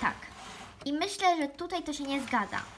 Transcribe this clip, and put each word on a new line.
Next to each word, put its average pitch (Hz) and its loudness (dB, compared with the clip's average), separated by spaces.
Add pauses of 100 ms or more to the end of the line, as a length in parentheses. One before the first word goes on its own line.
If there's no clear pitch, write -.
tak. 202 2 (680)
I 277 -2
myślę, 359 4
że 294 2
tutaj 339 -4
to 302 -4
się 285 -6
nie 277 0
zgadza, 220 0 (180)